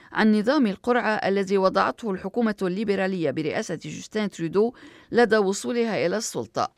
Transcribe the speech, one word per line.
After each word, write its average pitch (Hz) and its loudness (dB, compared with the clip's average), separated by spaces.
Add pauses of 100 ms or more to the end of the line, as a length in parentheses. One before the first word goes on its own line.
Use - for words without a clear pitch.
(120)
عن 214 4
نظام 247 2
القرعة 214 0
الذي 196 0
وضعته 196 0
الحكومة 208 -2
الليبرالية 190 -2
برئاسة 156 -4
جوستين 190 -6
ترودو 180 0 (380)
لدى 220 4
وصولها 214 0
إلى 180 0
السلطة، 135 -4